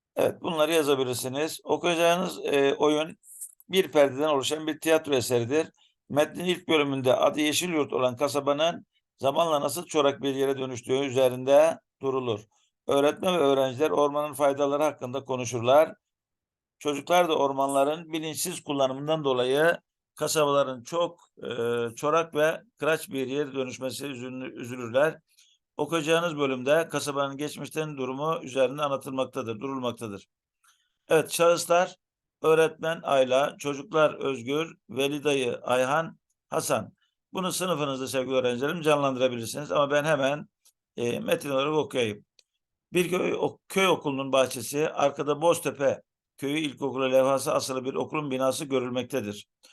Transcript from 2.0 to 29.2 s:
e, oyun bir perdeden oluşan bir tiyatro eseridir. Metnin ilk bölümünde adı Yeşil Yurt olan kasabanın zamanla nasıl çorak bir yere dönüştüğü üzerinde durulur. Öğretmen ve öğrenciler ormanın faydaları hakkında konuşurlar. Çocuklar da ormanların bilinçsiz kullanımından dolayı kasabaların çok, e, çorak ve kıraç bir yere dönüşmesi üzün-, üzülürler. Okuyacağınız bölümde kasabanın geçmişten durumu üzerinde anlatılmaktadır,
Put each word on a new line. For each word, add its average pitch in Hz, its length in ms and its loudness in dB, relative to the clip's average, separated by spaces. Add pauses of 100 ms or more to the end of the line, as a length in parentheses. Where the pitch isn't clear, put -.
e, 139 300 4
oyun 151 440 0 (500)
bir 180 240 2
perdeden 143 360 4
oluşan 147 380 -2
bir 151 140 -6
tiyatro 156 340 2
eseridir. 123 540 0 (400)
Metnin 151 360 0
ilk 180 240 -2
bölümünde 139 480 2
adı 147 240 2
Yeşil 151 280 0
Yurt 151 240 -2
olan 127 240 0
kasabanın 143 680 -2 (320)
zamanla 151 420 2
nasıl 143 260 -4
çorak 139 360 2
bir 135 120 0
yere 135 240 0
dönüştüğü 131 400 -4
üzerinde 131 840 2 (200)
durulur. 127 400 -2 (460)
Öğretmen 147 480 2
ve 175 40 2
öğrenciler 135 520 2
ormanın 147 420 0
faydaları 143 500 2
hakkında 131 420 -4
konuşurlar. 127 680 2 (840)
Çocuklar 165 500 2
da 156 100 2
ormanların 139 720 0
bilinçsiz 160 520 -6
kullanımından 143 600 0
dolayı 135 560 2 (340)
kasabaların 143 680 0
çok, 170 380 -4 (220)
e, - 60 -8 (460)
çorak 160 400 0
ve 156 280 0 (160)
kıraç 156 300 -2
bir 135 180 -4
yere 135 260 -4
dönüşmesi 127 540 -6
üzün-, 127 340 -10
üzülürler. 127 800 -2 (560)
Okuyacağınız 160 640 0
bölümde 135 500 2
kasabanın 139 480 -4
geçmişten 147 600 -8
durumu 135 460 -4
üzerinde 135 400 0
anlatılmaktadır, 131 800 -4